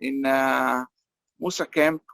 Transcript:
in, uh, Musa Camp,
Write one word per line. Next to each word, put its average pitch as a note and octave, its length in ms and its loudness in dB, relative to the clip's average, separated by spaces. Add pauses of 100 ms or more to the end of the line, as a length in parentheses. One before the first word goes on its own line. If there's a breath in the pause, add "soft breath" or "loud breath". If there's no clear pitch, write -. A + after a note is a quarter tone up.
in, C3+ 260 -4
uh, C3 580 2 (560)
Musa F3 260 -4
Camp, D#3 360 0 (100)